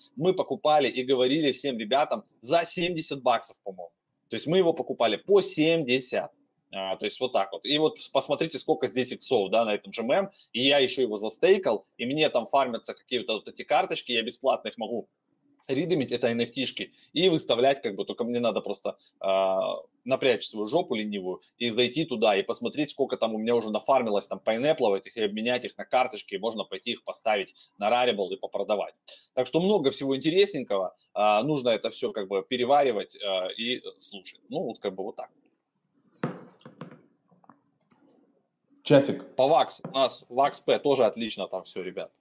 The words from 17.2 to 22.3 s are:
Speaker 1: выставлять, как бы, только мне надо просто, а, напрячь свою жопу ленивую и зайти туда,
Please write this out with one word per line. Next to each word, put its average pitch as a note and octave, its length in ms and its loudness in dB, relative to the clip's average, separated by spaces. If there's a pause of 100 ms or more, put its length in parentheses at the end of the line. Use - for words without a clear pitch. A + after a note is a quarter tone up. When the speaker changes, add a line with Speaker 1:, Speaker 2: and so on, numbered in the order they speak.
Speaker 1:
выставлять, C#3 520 2
как G2+ 140 -4
бы, G2 100 -6
только - 180 -4
мне A#2+ 160 -2
надо A2+ 220 0
просто, - 360 -6 (220)
а, F#2+ 580 2 (260)
напрячь C3 440 2
свою G#2+ 200 -6
жопу B2+ 260 0
ленивую G2+ 480 -4 (160)
и A#2+ 140 -2
зайти B2 340 0
туда, A2 300 2